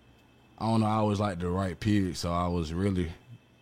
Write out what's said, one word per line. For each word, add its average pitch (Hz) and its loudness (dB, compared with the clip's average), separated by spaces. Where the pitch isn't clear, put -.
I - -4
don't 113 2
know, 107 2
I 107 0
always 107 2
liked 101 -2
to 90 -2
write, 90 -2
period. 98 2
So 87 -4
I 87 0
was 85 -2
really 90 0